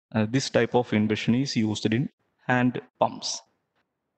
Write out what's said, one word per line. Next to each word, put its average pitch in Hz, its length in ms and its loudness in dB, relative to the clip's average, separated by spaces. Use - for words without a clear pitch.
Uh, 110 160 2
this 131 220 -2
type 117 240 2
of 123 180 2
inversion 107 440 2
is 135 200 -2
used 107 300 0
in 117 240 0
hand 123 340 0
pumps. - 440 -4